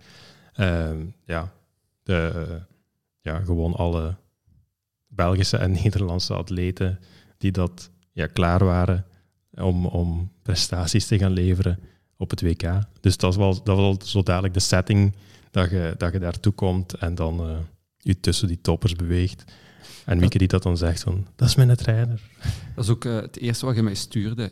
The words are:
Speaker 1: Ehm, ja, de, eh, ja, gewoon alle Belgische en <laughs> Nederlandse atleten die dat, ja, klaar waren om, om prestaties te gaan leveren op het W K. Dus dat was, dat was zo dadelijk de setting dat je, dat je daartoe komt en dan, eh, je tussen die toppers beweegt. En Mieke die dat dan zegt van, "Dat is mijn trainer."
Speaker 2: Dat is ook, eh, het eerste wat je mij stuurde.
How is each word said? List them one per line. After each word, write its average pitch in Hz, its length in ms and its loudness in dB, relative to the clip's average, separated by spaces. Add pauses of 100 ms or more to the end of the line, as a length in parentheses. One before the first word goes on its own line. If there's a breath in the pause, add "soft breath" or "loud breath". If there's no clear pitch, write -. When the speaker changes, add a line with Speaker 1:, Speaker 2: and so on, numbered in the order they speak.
(540 loud breath)
Speaker 1:
Ehm, 85 440 -2 (280)
ja, 85 260 -6 (520)
de, 82 320 0
eh, 82 200 -8 (680)
ja, 80 180 -6
gewoon 85 360 0
alle 85 400 -2 (920)
Belgische 92 500 0
en 92 200 0
<laughs> - 60 -2
Nederlandse 92 500 -2
atleten 92 680 -4 (380 loud breath)
die 98 140 -2
dat, 90 380 -4 (220)
ja, 78 160 -4
klaar 87 360 2
waren 90 420 2 (480 soft breath)
om, 90 320 0
om 87 460 -2 (100)
prestaties 87 680 -2
te 110 100 2
gaan 95 140 2
leveren 90 480 2 (380 loud breath)
op 90 120 -6
het - 120 -6
W 85 140 2
K. 87 240 -2 (220)
Dus 95 160 4
dat 90 180 2
was, 95 280 2
dat 95 140 4
was 98 340 2
zo 98 120 4
dadelijk 92 300 0
de 92 60 0
setting 98 560 4 (360 loud breath)
dat 90 180 2
je, 85 280 -2
dat 85 160 -2
je 95 60 -2
daartoe 90 340 0
komt 92 400 -2
en 87 220 -4
dan, 85 240 -2 (100)
eh, 80 60 -4 (420)
je - 220 0
tussen - 280 0
die 85 140 -4
toppers 85 340 0
beweegt. 87 480 -2 (600 loud breath)
En 87 140 0
Mieke 90 180 4
die 95 100 4
dat 92 160 2
dan 87 140 0
zegt 85 260 -2
van, 92 320 -4
"Dat 123 120 2
is - 80 0
mijn 123 200 6
trainer." 117 460 0 (540 loud breath)
Speaker 2:
Dat - 80 -4
is 98 60 0
ook, 117 160 0
eh, 120 100 -4
het - 220 -8
eerste 120 280 -4
wat 127 100 0
je 110 80 2
mij 104 120 0
stuurde. 110 560 -6